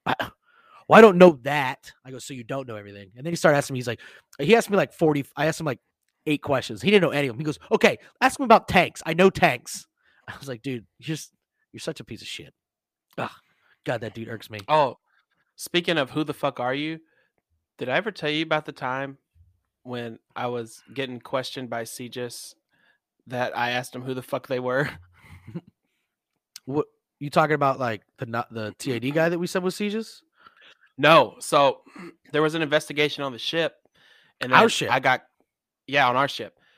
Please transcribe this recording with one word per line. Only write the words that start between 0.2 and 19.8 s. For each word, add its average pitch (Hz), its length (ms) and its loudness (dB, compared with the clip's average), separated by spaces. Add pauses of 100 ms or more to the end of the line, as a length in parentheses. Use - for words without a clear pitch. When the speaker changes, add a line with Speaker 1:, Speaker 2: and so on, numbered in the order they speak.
Speaker 1:
well, 165 100 10
I - 20 12
don't 202 160 6
know 180 260 10
that." 139 500 -4 (120)
I 131 60 -18
go, 131 80 -14
"So - 140 -14
you 123 120 -14
don't 135 220 -8
know 113 100 -12
everything?" 101 400 -18
And 131 80 -14
then 170 80 -6
he 165 40 -4
started 156 220 6
asking 139 160 -4
me, 127 40 -4
he's 123 80 -6
like, 113 140 -6 (380)
he 196 160 6
asked 226 160 4
me, 202 60 2
like, 156 160 0
forty, 147 320 2 (120)
I 147 100 0
asked 160 140 -4
him, 160 60 -6
like, 127 120 -4 (480)
eight 151 160 0
questions. 117 380 -4
He 156 100 2
didn't 202 120 8
know 143 80 2
any 143 180 0
of 113 60 -8
them. 117 40 -10
He 156 60 -8
goes, 151 140 -6 (120)
"Okay, 208 280 4 (220)
ask 262 180 2
me 277 60 -4
about 214 240 6
tanks. - 360 2
I 160 100 -4
know 185 160 6
tanks." - 560 -2 (200)
<laughs> - 220 -20
I - 100 -16
was 135 100 -18
like, 117 140 -12
"Dude, 123 220 -8 (140)
you're 117 160 -20
just, - 180 -12 (400)
you're 113 80 -18
such - 200 -10
a 110 40 -18
piece 110 180 -16
of - 60 -16
shit." 71 240 -16 (640)
Ugh. 117 120 -6 (560)
God, 120 160 -4
that 107 120 -10
dude 113 160 -12
irks 113 200 -14
me. 107 180 -12
Speaker 2:
Oh, 147 300 2 (580)
speaking 175 420 -2
of 135 140 -2
who 156 120 -2
the 147 100 -6
fuck - 260 -6
are 127 140 -2
you? 156 260 -6 (800)
Did 123 120 -8
I 131 80 0
ever 196 140 -4
tell 156 180 -6
you 156 140 -2
about 156 220 -2
the 151 60 -12
time 135 460 -8 (680)